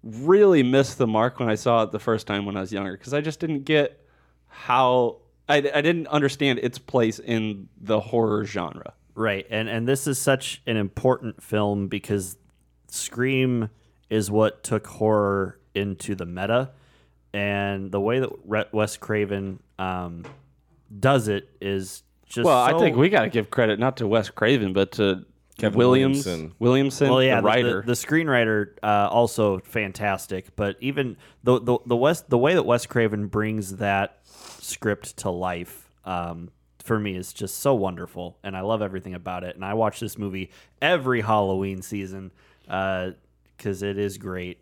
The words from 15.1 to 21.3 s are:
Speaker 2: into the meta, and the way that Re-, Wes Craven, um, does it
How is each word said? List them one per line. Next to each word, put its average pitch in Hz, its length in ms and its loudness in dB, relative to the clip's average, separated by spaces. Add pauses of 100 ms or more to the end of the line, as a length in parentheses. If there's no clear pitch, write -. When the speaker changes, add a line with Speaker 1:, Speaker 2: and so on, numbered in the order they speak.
Speaker 2:
into 98 400 -4
the 92 100 -8
meta, 101 460 -2 (640)
and 101 580 -2
the 98 80 0
way 117 200 0
that 131 100 -4 (140)
Re-, 107 280 -2
Wes 107 240 -2
Craven, 98 640 -4 (180)
um, 90 460 -6 (720)
does 123 300 4
it 101 220 -4 (100)